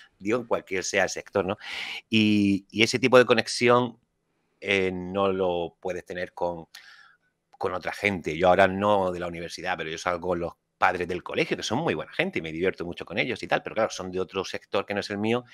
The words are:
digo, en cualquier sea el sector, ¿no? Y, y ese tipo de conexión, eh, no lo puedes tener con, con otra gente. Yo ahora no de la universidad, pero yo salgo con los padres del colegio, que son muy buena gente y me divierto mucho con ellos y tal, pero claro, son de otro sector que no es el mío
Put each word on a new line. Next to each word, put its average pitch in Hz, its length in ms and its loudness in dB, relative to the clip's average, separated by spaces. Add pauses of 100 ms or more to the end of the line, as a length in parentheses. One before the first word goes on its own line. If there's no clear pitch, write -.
(180)
digo, 104 200 0
en 117 80 -6
cualquier 95 380 -2
sea 95 200 2
el 85 60 -2
sector, 90 340 -2
¿no? 95 120 -2 (520)
Y, 104 640 4
y 104 120 -6
ese 113 160 -4
tipo 123 200 6
de 123 80 8
conexión, 120 720 2 (600)
eh, 95 320 0
no 92 400 -2
lo 87 460 -2
puedes 90 280 -8
tener 90 260 -8
con, 85 340 -6 (920)
con 92 160 -4
otra 87 180 -6
gente. 87 440 -2
Yo 90 120 4
ahora 95 180 8
no 95 460 2
de 87 80 -6
la 87 80 -6
universidad, 85 480 -8
pero 80 140 -6
yo 82 80 -6
salgo 90 300 -2
con 87 120 0
los 85 140 -6 (240)
padres 90 300 2
del 87 140 -6
colegio, 123 340 -2
que - 60 -10
son 113 160 -2
muy 151 160 0
buena 73 180 -8
gente 185 260 -2
y 82 40 -4
me 80 100 -8
divierto 87 320 -2
mucho 82 220 -10
con 95 120 -6
ellos 127 240 -4
y 87 60 -10
tal, - 140 0
pero - 120 -10
claro, 113 160 2
son 92 220 -8
de 92 80 -2
otro 92 240 -4
sector 101 400 -4
que - 80 -8
no 101 80 -2
es - 80 -8
el 104 80 -6
mío 113 380 0